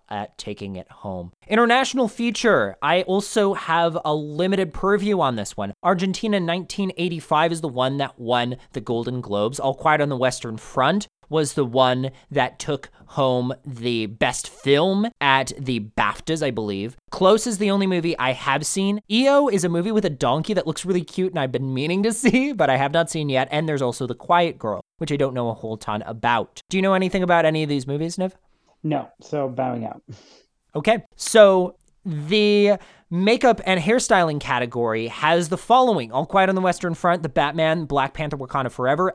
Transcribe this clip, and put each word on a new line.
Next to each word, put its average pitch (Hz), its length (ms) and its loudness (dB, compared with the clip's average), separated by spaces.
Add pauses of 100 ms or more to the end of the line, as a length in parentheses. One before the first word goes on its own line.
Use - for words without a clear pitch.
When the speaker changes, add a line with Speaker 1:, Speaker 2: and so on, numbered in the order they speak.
Speaker 1:
at 104 300 -10
taking 101 400 -10
it - 120 -14
home. 90 440 -10 (160)
International 240 580 2
feature, 202 720 0
I 170 200 2
also 196 520 0
have 165 520 0
a 156 100 0
limited 170 580 -2
purview 202 460 0
on 131 160 0
this 104 220 -8
one. 101 160 -6 (100)
Argentina 190 560 0
nineteen 185 560 -4
eighty-five 170 560 0
is 165 80 -4
the 160 80 -4
one 131 300 -2
that 139 200 -6
won 120 380 0 (160)
the 135 80 -8
Golden 120 400 -4
Globes. 107 400 -2
All 135 160 -2
Quiet 156 240 2
on 143 80 0
the 143 80 -4
Western 123 400 -2
Front 143 540 -2 (180)
was 147 260 -2
the 147 100 0
one 127 480 2 (180)
that 131 300 -2
took - 300 -6 (160)
home 127 480 0 (120)
the 117 400 -4
best 117 440 -4
film 190 580 2 (140)
at 135 360 4
the 131 220 -4
baftas, 110 640 -2
I 135 60 0
believe. 107 460 -6 (120)
Close 214 380 4
is 214 100 -4
the 196 140 0
only 196 160 0
movie 170 320 -2
I 127 140 0
have 143 320 -2
seen. 202 440 -2
E 240 200 2
O 285 180 4
is 196 160 0
a 175 60 0
movie 175 240 0
with 214 100 2
a - 60 -2
donkey 143 440 -2
that 180 140 0
looks 156 160 -6
really 180 220 -2
cute 185 260 -4
and 170 80 -4
I've 131 120 -2
been 131 220 -4
meaning 160 300 -2
to 226 100 2
<laughs> - 0 -
see, 254 380 2
but 170 180 0
I 131 60 2
have 139 160 0
not 165 180 0
seen 151 200 -4
yet. 131 200 0
And 156 180 -2
there's 143 140 0
also 123 260 -2
The 120 80 -8
Quiet 175 440 0
Girl, 104 220 -4 (160)
which 151 140 -6
I 147 40 0
don't 135 180 0
know 123 140 -2
a 113 60 -2
whole 110 240 -8
ton 107 240 -6
about. 117 580 -2 (100)
Do 185 80 -2
you 190 40 2
know 190 120 2
anything 185 300 0
about 170 220 4
any 156 180 2
of 151 60 -2
these 139 180 -2
movies, 151 300 -6
Niv? 185 160 -4 (500)
Speaker 2:
No, 147 240 -4 (140)
so 143 260 -4
bowing 123 380 -4
out. - 180 -14 (720)
Speaker 1:
Okay, 196 280 -2 (120)
so 190 640 6 (260)
the 202 760 2 (360)
makeup 220 520 4
and 185 140 2
hairstyling 175 600 2
category 117 680 -2
has 160 420 2
the 180 80 -2
following: 220 540 2
All 135 140 -2
Quiet 190 240 4
on 190 60 0
the 185 60 0
Western 175 340 0
Front, 175 260 0
The 156 80 -4
Batman, 160 560 0
Black 139 280 -2
Panther, 147 240 -6
Wakanda 139 340 -4
Forever, 151 440 0